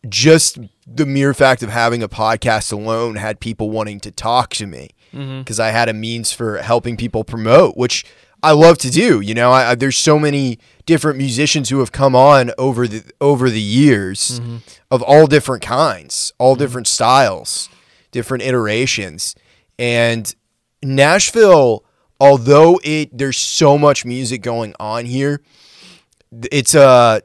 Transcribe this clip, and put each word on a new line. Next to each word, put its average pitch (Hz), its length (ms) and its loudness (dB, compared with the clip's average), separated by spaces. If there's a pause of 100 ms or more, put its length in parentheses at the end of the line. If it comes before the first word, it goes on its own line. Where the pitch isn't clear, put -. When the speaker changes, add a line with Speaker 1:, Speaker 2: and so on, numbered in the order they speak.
Speaker 1:
just 147 500 2 (280)
the 123 200 -4
mere 139 280 0
fact 131 300 2
of 104 60 -10
having 117 340 -2
a 101 40 -10
podcast 110 640 -4
alone 110 440 -6
had 107 240 -8
people 110 300 -8
wanting 107 300 -8
to 104 120 -18
talk 120 380 -4
to 107 160 -10
me 71 240 -16 (220)
Speaker 2:
Mm-hmm. 135 300 -14
Speaker 1:
'cause 110 160 -10
I 113 120 -2
had 113 180 0
a 110 60 -4
means 113 380 -8
for 107 260 -6
helping 117 380 -4
people 110 280 -6
promote, 117 540 2
which 123 260 -4 (380)
I 156 100 2
love 160 260 6
to 127 120 -6
do. 160 300 2
You 101 140 -8
know, 120 160 2
I, 127 200 2
I, 127 40 2
there's 127 220 -4
so 151 220 2
many 143 400 -2 (280)
different 151 320 0
musicians 135 520 -2
who 139 100 -2
have 123 120 -2
come 139 220 0
on 131 440 4
over 127 280 -2
the, 107 160 -10 (180)
over 139 300 0
the 110 100 -4
years 107 800 0
Speaker 2:
Mm-hmm. 117 180 -12 (340)
Speaker 1:
of 131 120 -2
all 151 240 4
different 135 360 -2
kinds, 113 760 -6
all 131 160 2
Speaker 2:
Mm-hmm. 127 80 -6
Speaker 1:
different 123 240 -6
styles, 113 840 -2 (440)
different 123 320 -8
iterations. 110 920 -4 (440)
And 117 540 -2 (500)
Nashville, 143 1000 4 (360)
although 143 640 6
it, 151 320 -6
there's 131 220 -4
so 147 400 2
much 147 260 2
music 123 380 -8
going 117 360 -8
on 113 280 -10
here, 139 340 -4 (880)
th-, 117 220 -14
it's 143 220 -2
a 123 500 6